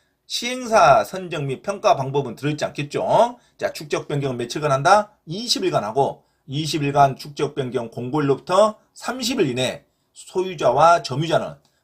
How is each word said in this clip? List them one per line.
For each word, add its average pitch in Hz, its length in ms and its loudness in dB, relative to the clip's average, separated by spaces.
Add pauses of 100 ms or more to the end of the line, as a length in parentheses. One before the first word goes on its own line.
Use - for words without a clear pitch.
(280)
시행사 220 760 4
선정 170 420 -8
및 131 140 -8
평가 196 340 0
방법은 135 400 -4
들어있지 147 300 -4
않겠죠. 143 720 0 (200)
자, - 140 -4
축적 165 380 -6
변경은 139 280 -4
며칠간 147 340 -2
한다? 175 400 2 (140)
이십 214 380 -4
일간 208 220 -2
하고 - 400 -2 (220)
이십 147 360 -4
일간 139 320 4
축적 147 400 -6
변경 123 340 -4
공고일로부터 143 880 0 (160)
삼십 254 460 -6
일 226 100 4
이내 120 340 -4 (300)
소유자와 170 880 2
점유자는 127 540 -4 (280)